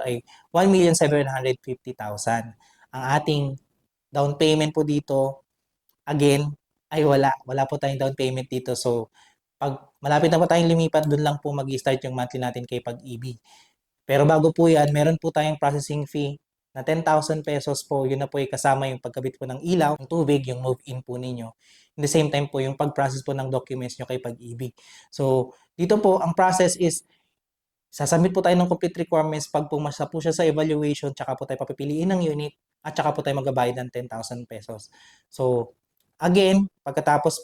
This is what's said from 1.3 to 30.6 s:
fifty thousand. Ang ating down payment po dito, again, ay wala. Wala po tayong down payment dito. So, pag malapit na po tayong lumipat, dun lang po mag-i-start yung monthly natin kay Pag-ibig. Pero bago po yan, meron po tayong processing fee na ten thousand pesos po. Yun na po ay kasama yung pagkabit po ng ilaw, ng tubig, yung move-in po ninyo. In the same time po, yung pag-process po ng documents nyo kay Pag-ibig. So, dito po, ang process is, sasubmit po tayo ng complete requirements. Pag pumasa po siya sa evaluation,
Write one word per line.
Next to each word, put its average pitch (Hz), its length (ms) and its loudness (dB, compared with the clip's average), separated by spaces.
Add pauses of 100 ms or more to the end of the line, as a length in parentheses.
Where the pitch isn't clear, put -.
fifty 127 320 -10
thousand. 110 560 -4 (400)
Ang 131 120 -8 (120)
ating 147 260 0 (720)
down 143 240 0
payment 156 400 2
po 156 80 2
dito, 139 640 -2 (560)
again, 143 480 2 (400)
ay 151 160 2
wala. 139 240 4 (160)
Wala 135 160 0
po 139 160 -6
tayong 139 160 -4
down 135 160 -2
payment 131 340 -4
dito. 127 300 -6
So, 120 320 -2 (480)
pag 139 240 -4 (240)
malapit 151 240 4
na 165 80 4
po 170 80 4
tayong 170 240 4
lumipat, 160 400 2
dun 147 160 2
lang 147 160 -2
po - 160 -6
mag-i-start 135 480 -2
yung 131 80 -8
monthly 123 320 -6
natin 123 240 -6
kay 123 160 -8
Pag-ibig. 123 560 -12 (640)
Pero 143 240 4
bago 156 240 4
po 170 160 4
yan, 147 240 4
meron 151 240 2
po 160 160 -4
tayong 151 240 -2
processing 147 480 -2
fee 143 320 -6 (400)
na 131 80 -10
ten 160 160 0
thousand 156 400 0
pesos 147 480 -4
po. 139 160 0
Yun 135 160 -2
na 139 80 -4
po - 80 -8
ay 139 160 -2
kasama 135 400 2
yung 123 80 -10
pagkabit 131 400 -8
po 131 80 -10
ng 135 160 -10
ilaw, 160 320 2
ng 135 80 -12
tubig, 143 400 0
yung 127 160 -8
move-in 127 400 -6
po 123 160 -12
ninyo. 123 320 -8 (460)
In 151 80 -6
the 143 80 0
same 156 160 4
time 143 240 -2
po, 139 80 -4
yung 135 160 -2
pag-process 135 480 -2
po - 80 -8
ng 131 240 -4
documents 127 400 -6
nyo 127 120 -12
kay 127 120 -6
Pag-ibig. 120 560 -12 (400)
So, 131 400 0 (240)
dito 175 240 2
po, 190 160 6
ang 175 160 0
process 185 400 4
is, 165 320 -2 (800)
sasubmit 170 480 2
po 190 80 0
tayo 180 160 4
ng 180 80 4
complete 175 400 -4
requirements. 156 400 -2
Pag 151 240 -4
pumasa 147 400 -4
po 165 80 -6
siya 160 160 -2
sa 180 80 0
evaluation, 151 720 0